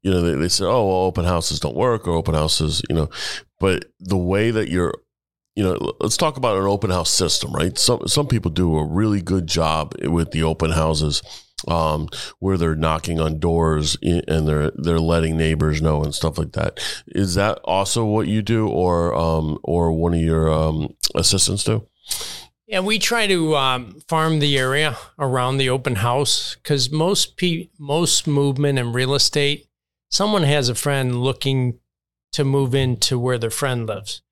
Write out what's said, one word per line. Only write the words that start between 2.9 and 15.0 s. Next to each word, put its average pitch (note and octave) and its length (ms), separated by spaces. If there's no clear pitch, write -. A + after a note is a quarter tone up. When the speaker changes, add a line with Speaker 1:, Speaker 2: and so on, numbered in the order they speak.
Speaker 1:
know, D2+ 140
but F#2 260
the F#2+ 180
way F#2+ 320
that A2 200
you're, F2 220
you G#2 80
know, F#2 120
l-, - 240
let's - 180
talk D#3 200
about A#2 200
an G2 80
open G2+ 240
house F2+ 220
system, D2+ 420
right? D#2 240
Some, - 300
some D3 200
people A2+ 220
do E2 260
a D#2 80
really G2+ 380
good F2 240
job D#2 560
with E2 300
the D#2+ 100
open D#2+ 300
houses, D#2 500
um, D#2 420
where F#2+ 180
they're E2 180
knocking D#2+ 440
on D#2 180
doors D#2+ 680
i-, E2+ 240
and D#2 200
they're, D2+ 280
they're E2 240
letting D#2+ 380